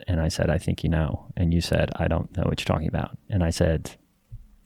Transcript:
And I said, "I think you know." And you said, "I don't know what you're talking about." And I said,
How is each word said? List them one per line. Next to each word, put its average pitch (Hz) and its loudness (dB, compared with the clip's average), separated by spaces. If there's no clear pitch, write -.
And 80 2
I 80 2
said, 82 0
"I 78 2
think - -2
you 82 2
know." 80 0
And 85 2
you 85 4
said, 80 0
"I 82 0
don't 85 0
know 85 -2
what - 0
you're - -2
talking 80 -2
about." - -4
And 90 2
I 82 2
said, 82 0